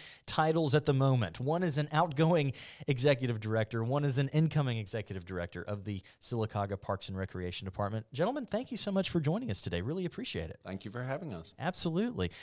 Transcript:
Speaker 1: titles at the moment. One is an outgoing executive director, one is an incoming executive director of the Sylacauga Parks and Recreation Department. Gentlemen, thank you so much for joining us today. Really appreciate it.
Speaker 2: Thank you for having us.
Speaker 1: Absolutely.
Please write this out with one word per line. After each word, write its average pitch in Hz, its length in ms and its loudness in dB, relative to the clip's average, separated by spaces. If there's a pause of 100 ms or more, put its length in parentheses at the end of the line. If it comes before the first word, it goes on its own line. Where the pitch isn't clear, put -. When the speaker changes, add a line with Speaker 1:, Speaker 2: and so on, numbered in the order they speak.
(240)
Speaker 1:
titles 156 500 4
at 151 120 4
the 143 80 4
moment. 131 440 4
One 151 240 0
is 160 140 2
an 147 160 0
outgoing 156 600 4 (320)
executive 127 540 4
director, 110 440 0
one 139 200 0
is 135 120 2
an 139 120 2
incoming 147 500 2
executive 98 480 -6
director 87 360 -4
of 101 220 -6
the 101 180 -4 (200)
Sylacauga 104 580 -2
Parks - 280 -4
and 95 100 -6
Recreation 92 480 -6
Department. 104 460 -4
Gentlemen, 226 340 -2
thank 247 260 -6
you 220 60 -6
so - 120 -4
much 190 200 0
for 175 100 2
joining 185 300 0
us 98 100 -2
today. 87 220 -2
Really 170 240 -4
appreciate 95 420 -6
it. - 160 -12
Speaker 2:
Thank - 200 -8
you 110 60 -8
for 123 120 -8
having 135 320 -6
us. 82 240 -12
Speaker 1:
Absolutely. 170 720 0 (120)